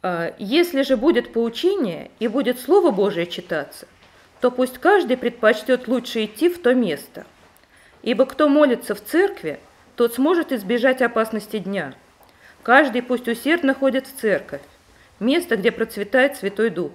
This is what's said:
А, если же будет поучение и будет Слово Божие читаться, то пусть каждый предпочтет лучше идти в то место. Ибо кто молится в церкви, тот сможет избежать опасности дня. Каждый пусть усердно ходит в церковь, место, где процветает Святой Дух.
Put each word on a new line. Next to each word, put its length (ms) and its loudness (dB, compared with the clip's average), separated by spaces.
А, 360 -4
если 440 0
же 160 2
будет 340 0
поучение 880 -2
и 80 -2
будет 320 0
Слово 320 4
Божие 340 0
читаться, 640 -10
то 100 2
пусть 280 -2
каждый 360 4
предпочтет 720 0
лучше 380 -2
идти 240 0
в 120 -6
то 140 4
место. 500 -4
Ибо 240 2
кто 240 0
молится 460 2
в 60 -16
церкви, 600 -2
тот 200 0
сможет 360 2
избежать 500 0
опасности 580 -2
дня. 340 -8
Каждый 380 4
пусть 280 -4
усердно 440 0
ходит 340 0
в 120 -18
церковь, 420 -2
место, 380 0
где 140 2
процветает 640 0
Святой 340 -2
Дух. 260 -6